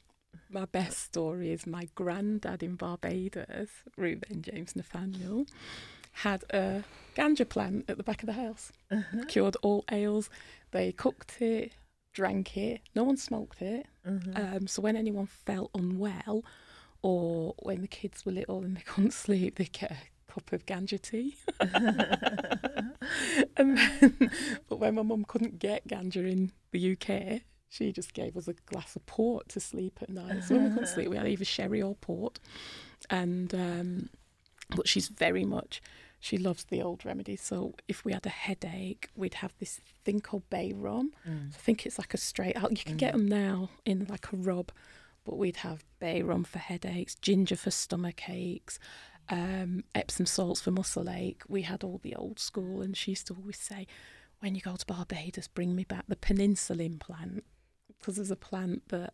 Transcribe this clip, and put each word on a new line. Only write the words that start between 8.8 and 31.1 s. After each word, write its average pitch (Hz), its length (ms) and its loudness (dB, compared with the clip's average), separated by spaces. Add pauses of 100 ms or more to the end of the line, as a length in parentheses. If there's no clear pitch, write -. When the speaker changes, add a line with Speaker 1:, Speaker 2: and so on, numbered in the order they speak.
Speaker 2:
Uh-huh. 214 380 0
Speaker 1:
Cured 196 340 4
all 208 300 4
ails. 208 360 2 (440)
They 185 200 2
cooked - 480 -2
it, 226 320 0 (400)
drank 196 440 0
it. 220 240 -2 (140)
No 226 100 6
one 269 120 6
smoked - 460 -6
it. 220 240 -4 (200)
Speaker 2:
Uh-huh. 185 260 -2 (240)
Speaker 1:
Um, 196 100 0
so - 160 -2
when 214 140 4
anyone 208 300 0
felt - 480 -4
unwell, 190 720 0 (580)
or 170 600 2
when 185 200 -2
the 196 60 -2
kids - 380 -8
were 190 60 0
little 190 320 -2
and 185 120 -2
they 170 40 -10
<laughs> - 60 -16
couldn't 202 260 6
sleep, 190 440 2
they'd - 160 0
get - 200 -6
a - 400 -14
cup - 200 -6
of - 140 -4
ganja 190 340 -2
tea. 247 360 -4 (240)
<laughs> 208 1300 2 (720)
And 269 200 8
then, 247 540 10 (380)
but - 100 -2
when 214 160 4
my 220 80 2
mum 214 240 0
couldn't 226 320 -2
get 202 300 -2
ganja 185 280 -4 (140)
in 185 220 2 (180)
the 185 100 0
U 185 160 4
K, 196 460 -2 (260)
she - 240 -2
just - 220 -8
gave - 220 -4
us 175 120 -6
a 175 40 -4
glass - 440 -8
of - 100 -8
port 226 440 2
to 202 100 -4
sleep - 420 -6
at - 80 -8
night. 185 340 -4
So 262 100 6
when - 100 10
we 220 60 6
couldn't 214 180 2
sleep, - 200 0
we 185 80 0